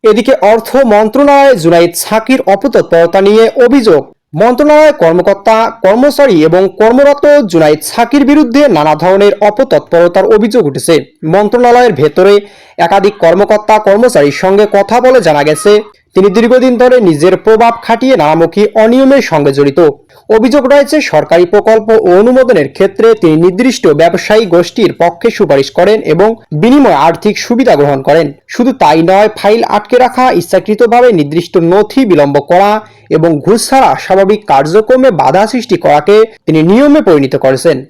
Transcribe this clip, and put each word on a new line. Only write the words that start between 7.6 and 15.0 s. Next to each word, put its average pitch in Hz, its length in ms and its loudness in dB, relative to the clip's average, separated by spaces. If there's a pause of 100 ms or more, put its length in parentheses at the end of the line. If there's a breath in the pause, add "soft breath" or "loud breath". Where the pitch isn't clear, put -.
সাকির 240 420 -2
বিরুদ্ধে 285 440 0
নানা 156 260 0
ধরনের 190 460 0
অপতৎপরতার 196 920 0
অভিযোগ 208 320 0
উঠেছে। 139 380 -2 (200)
মন্ত্রণালয়ের 233 680 0
ভেতরে 185 480 0 (380 loud breath)
একাধিক 196 400 0
কর্মকর্তা, 202 600 0
কর্মচারীর 208 540 0
সঙ্গে 196 400 0
কথা 202 280 0